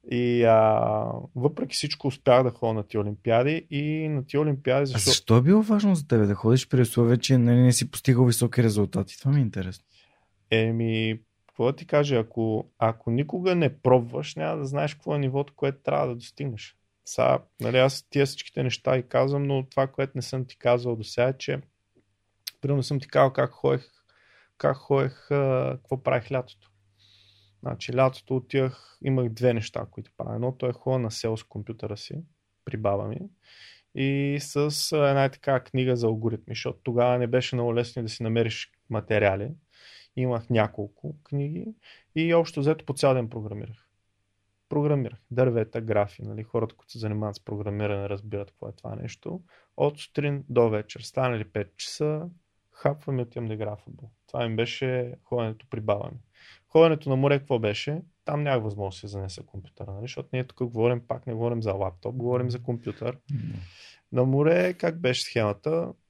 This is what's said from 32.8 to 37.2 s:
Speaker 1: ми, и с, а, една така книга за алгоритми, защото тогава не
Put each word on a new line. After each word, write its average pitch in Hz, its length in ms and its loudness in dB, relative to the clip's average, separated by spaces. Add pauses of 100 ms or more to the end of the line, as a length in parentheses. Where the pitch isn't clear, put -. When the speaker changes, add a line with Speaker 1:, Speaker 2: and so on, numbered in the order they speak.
Speaker 1:
ми, 107 120 -8 (760)
и 139 440 0
с, - 160 -12 (360)
а, 147 180 2
една 139 200 2
така 135 300 -2
книга 127 360 0
за 117 120 0
алгоритми, 110 480 -4
защото - 280 -8
тогава 123 340 2
не 123 100 0